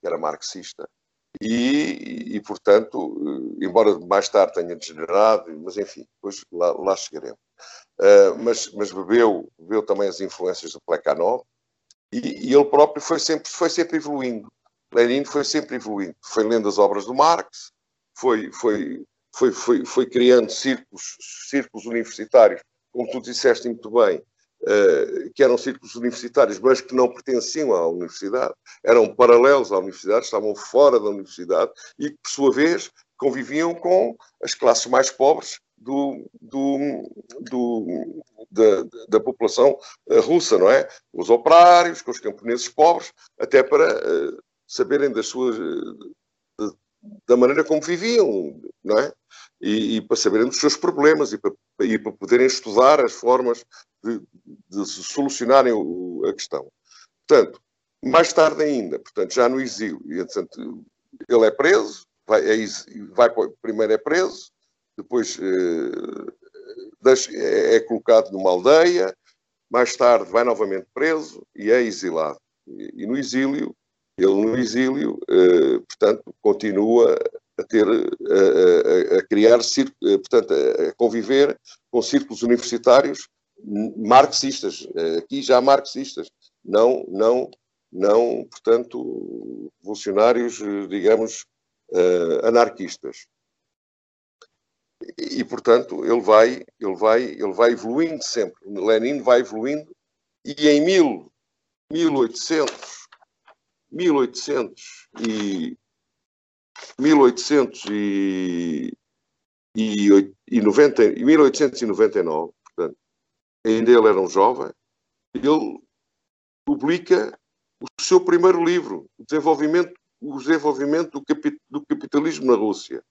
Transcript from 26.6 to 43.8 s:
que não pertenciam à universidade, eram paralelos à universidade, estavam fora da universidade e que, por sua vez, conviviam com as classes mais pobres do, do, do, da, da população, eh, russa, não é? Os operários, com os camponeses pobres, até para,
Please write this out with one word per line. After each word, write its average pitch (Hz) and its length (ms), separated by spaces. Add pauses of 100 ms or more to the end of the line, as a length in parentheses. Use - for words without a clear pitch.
que - 140
não 123 160
pertenciam 127 640
à 85 140
universidade, 92 680 (300)
eram 113 300
paralelos 120 580
à 98 60
universidade, 98 480
estavam 104 300
fora 127 440
da 104 100
universidade 92 640 (280)
e 147 100
que, 151 140
por - 60
sua 139 240
vez, 156 380 (260)
conviviam 139 560
com 185 420 (280)
as - 100
classes 120 340
mais 127 220
pobres - 500 (180)
do, 135 520 (120)
do, 139 680 (320)
do, 120 840 (260)
da, 98 340 (260)
da 107 100
população, 127 580 (320)
eh, 113 100
russa, 143 380
não 92 120
é? 135 180 (260)
Os 87 160
operários, 170 720
com 120 100
os - 80
camponeses 113 500
pobres, 165 420 (280)
até 135 220
para, 160 300